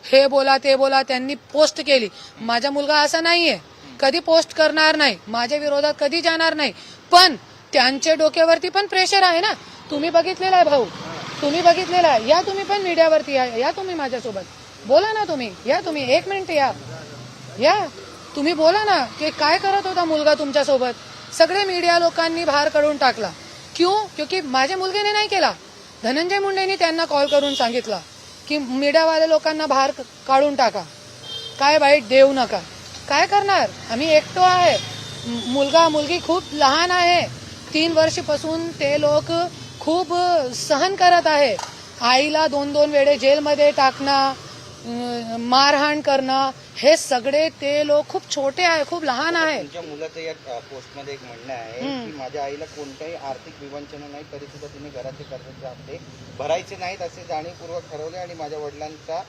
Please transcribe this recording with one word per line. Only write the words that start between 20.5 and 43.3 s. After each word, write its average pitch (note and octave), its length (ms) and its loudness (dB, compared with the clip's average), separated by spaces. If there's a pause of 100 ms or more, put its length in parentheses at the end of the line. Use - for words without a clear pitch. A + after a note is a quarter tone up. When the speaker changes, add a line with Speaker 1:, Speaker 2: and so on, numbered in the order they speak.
Speaker 1:
सगळे F4+ 260 2
मीडिया F4 360 0
लोकांनी E4 440 0
बाहेर D4 260 2
काढून D4+ 280 0
टाकला. A3 340 0 (440)
क्यों? G4 300 0 (100)
क्योंकि E4 260 -4
माझ्या C#4 360 -2
मुलगीने G4+ 340 -2
नाही G#4 160 0
केला, D4+ 260 0 (500)
धनंजय E4+ 360 -2
मुंडेंनी G4 360 -2
त्यांना E4 300 0
कॉल D4 220 0
करून C#4+ 280 0
सांगितला A#3 440 -4 (480)
की D4 100 -4
मीडियावाले D4+ 720 0
लोकांना D#4 360 0
बाहेर C4+ 260 0
क-, - 360 -14
काढून C#4 280 2
टाका, A3 260 0 (800)
काय C#4+ 180 4
बाईट C#4 300 4
देऊ C4+ 260 6
नका. A3+ 260 -2 (500)
काय D4+ 160 2
करणार, G4 440 2 (220)
आम्ही C#4 180 -2
एकटो D4+ 320 4
आहे, F4+ 360 4 (500)
म-, A#3 240 -6
मुलगा C#4 380 4
मुलगी D4+ 300 -2
खूप F4+ 240 -2 (100)
लहान D4+ 380 2
आहे, F4 300 2 (520)
तीन D#4+ 180 0
वर्षापासून D#4+ 800 -2
ते D4 300 -2
लोक D4+ 300 0 (480)
खूप E4 340 -2 (420)
सहन E4 400 -2
करत F4 320 6
आहे. C#4+ 280 2 (460)
आईला D4+ 460 2
दोन C#4+ 260 -2
दोन D4 180 4
वेळे C#4+ 260 4
जेलमध्ये D4 540 4